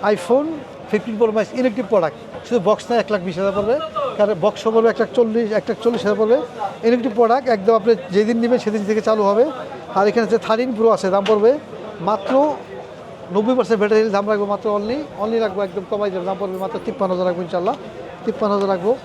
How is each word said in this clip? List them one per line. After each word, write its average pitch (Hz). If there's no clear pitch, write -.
iPhone 269
ফিফটিন 214
Pro 226
Max 214
ইলেকট্রিক 247
প্রোডাক্ট, 165
শুধু 233
বক্স 208
না 240
এক -
লাখ 202
বিশ 160
হাজার 196
পড়বে, 208
কারণ 208
বক্স 208
করবে 226
এক 208
লাখ 214
চল্লিশ, 233
এক 185
লাখ 226
চল্লিশ 233
হাজার 202
পড়বে 220
ইলেকট্রিক 240
প্রোডাক্ট। 240
একদম 202
আপনি 226
যেদিন 214
নেবেন 240
সেদিন 214
থেকে 214
চালু 220
হবে। 220
আর 196
এখানে 226
যে 226
থার্টিন 233
প্রো 220
আছে, -
দাম 196
পড়বে 214
মাত্র 208
নব্বই 214
পার্সেন্ট 214
ব্যাটারি, 214
দাম 202
রাখবো 208
মাত্র 202
only, 214
only 226
রাখবো 196
একদম 185
কমাই 208
যাবে, 180
দাম 190
পড়বে 185
মাত্র 190
তিপ্পান্ন 196
হাজার 180
রাখবো 180
ইনশাল্লাহ, 185
তিপ্পান্ন 220
হাজার 196
রাখবো। 185